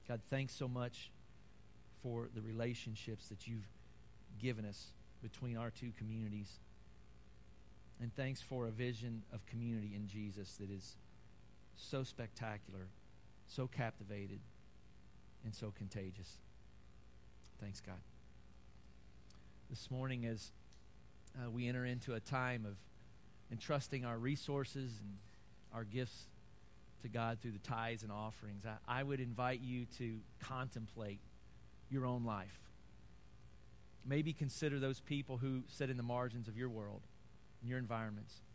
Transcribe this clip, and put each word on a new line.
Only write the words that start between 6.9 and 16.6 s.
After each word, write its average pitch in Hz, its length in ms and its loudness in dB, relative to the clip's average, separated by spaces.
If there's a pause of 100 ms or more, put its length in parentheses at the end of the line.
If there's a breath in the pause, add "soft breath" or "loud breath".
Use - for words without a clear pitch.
And 117 120 0
thanks 135 280 2
for 123 260 2
a 113 40 4
vision 117 600 2
of 107 140 -4
community 113 500 2
in 104 120 0
Jesus 101 520 -2
that 98 100 0
is 98 280 -4 (800)
so 135 260 2
spectacular, 104 840 -2 (600)
so 131 200 0
captivated, 101 760 0 (1040)
and 110 100 0
so 107 200 0
contagious. 95 600 -2 (1200)